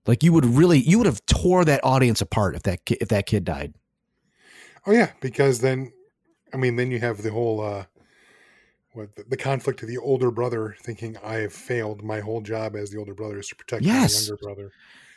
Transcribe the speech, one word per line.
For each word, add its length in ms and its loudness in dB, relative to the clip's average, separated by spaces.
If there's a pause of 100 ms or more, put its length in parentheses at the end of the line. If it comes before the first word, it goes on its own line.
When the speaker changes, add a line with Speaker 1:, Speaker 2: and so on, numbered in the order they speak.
Speaker 1:
Like, 180 2
you 80 6
would 120 6
really, 340 6
you 200 4
would 80 4
have 200 0
tore 380 4
that 200 4
audience 360 4
apart 360 0
if 80 -10
that 200 -2
ki-, 160 -2
if 80 -4
that 180 0
kid 180 0
died. 300 -6 (1120)
Speaker 2:
Oh 60 2
yeah, 180 6 (100)
because 400 2
then, 320 -2 (640)
I 20 -10
mean, 200 0
then 140 0
you 100 -4
have 220 -4
the 100 -4
whole, 280 -2
uh, 240 -8 (1080)
what 220 -16
the, 100 -20
the 120 -4
conflict 460 -4
of 60 -10
the 100 -10
older 320 0
brother 520 -4
thinking, 400 -12
"I 120 -8
have 180 -6
failed. 500 -6
My 180 -6
whole 200 -6
job 340 -8
as 160 -10
the 80 -12
older 160 -12
brother 240 -10
is 100 -14
to 80 -16
protect 260 -8
Speaker 1:
Yes. 320 2
Speaker 2:
my 120 -2
younger 160 -10
brother." 300 -14 (440)